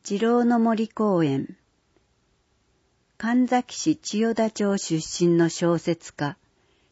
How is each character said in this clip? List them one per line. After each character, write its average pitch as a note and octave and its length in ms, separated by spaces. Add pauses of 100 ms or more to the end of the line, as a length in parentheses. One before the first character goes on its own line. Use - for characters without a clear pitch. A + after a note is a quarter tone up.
次 G3+ 160
郎 A#3+ 260
の A#3+ 140
森 A3+ 280
公 G3 360
園。 C3+ 340 (1600)
神 A#3+ 300
埼 B3 280
市 D#3 200
千 - 240
代 A3+ 160
田 A3 160
町 G3+ 260
出 E3 480
身 E3+ 100
の E3 140
小 E3+ 280
説 - 360
家、 - 240 (540)